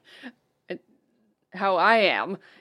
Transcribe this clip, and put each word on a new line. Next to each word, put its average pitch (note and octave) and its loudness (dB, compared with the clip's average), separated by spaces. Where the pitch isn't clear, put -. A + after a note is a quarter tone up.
how F#3+ -2
I G3+ 4
am, E3+ 0